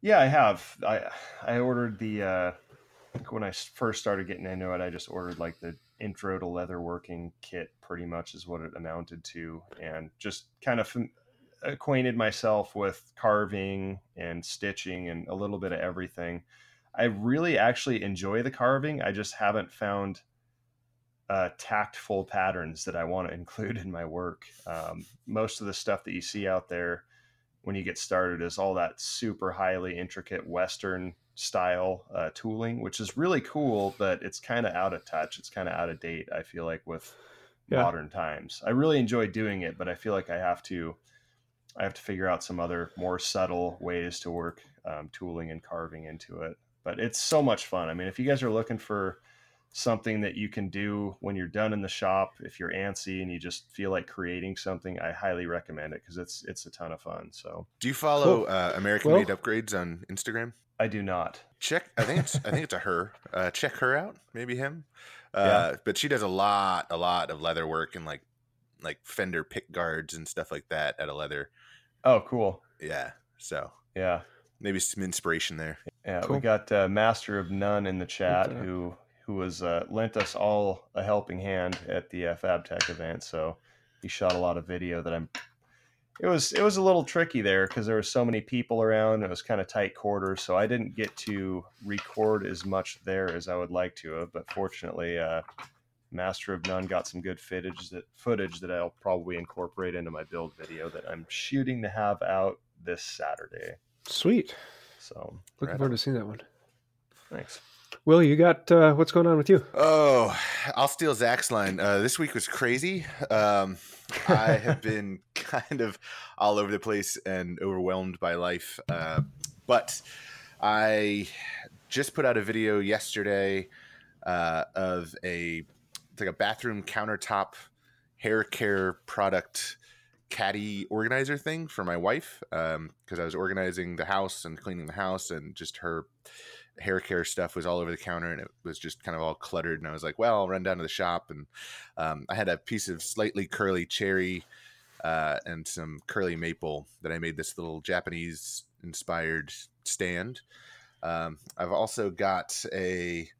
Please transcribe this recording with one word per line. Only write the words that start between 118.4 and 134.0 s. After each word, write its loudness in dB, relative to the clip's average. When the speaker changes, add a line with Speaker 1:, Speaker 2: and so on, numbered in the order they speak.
Speaker 3:
Uh, 0
but 4
I 4
just -2
put 2
out 6
a 2
video 2
yesterday, 0
uh, 0
of -2
a, -4
it's -10
like 0
a -4
bathroom -2
countertop -2
hair 2
care 0
product 0
caddy -2
organizer 0
thing -6
for -6
my 0
wife, 0
um, -2
'cause -6
I -2
was -6
organizing -2
the -2